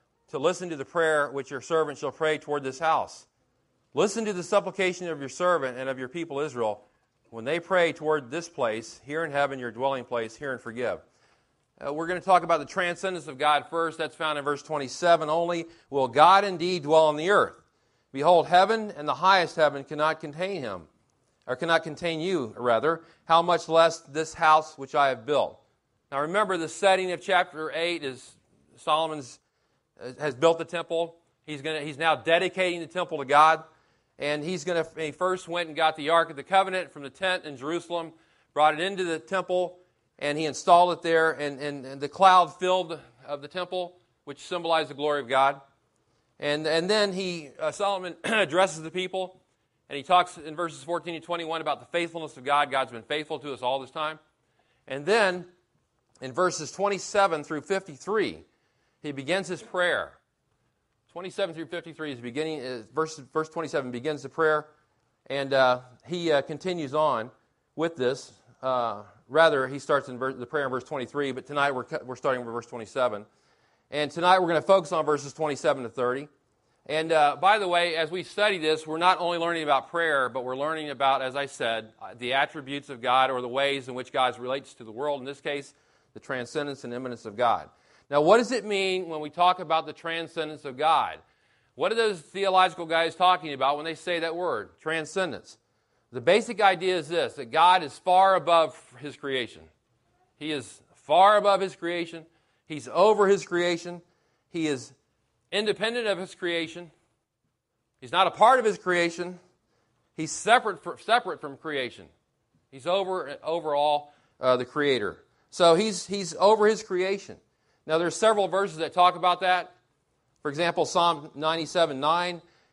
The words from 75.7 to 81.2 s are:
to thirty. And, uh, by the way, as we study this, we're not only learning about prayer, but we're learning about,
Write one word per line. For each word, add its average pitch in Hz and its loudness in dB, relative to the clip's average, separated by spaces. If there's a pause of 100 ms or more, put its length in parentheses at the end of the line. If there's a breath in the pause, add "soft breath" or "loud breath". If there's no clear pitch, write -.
to 117 -10
thirty. 127 -2 (600)
And, 160 -2
uh, 147 4
by 190 4
the 196 -2
way, 175 2
as 156 -2
we 175 -8
study 202 0
this, 156 0
we're 156 -6
not 175 4
only 170 -2
learning 165 -2
about 139 0
prayer, 151 0
but 123 -6
we're 127 -6
learning 151 -4
about, 135 2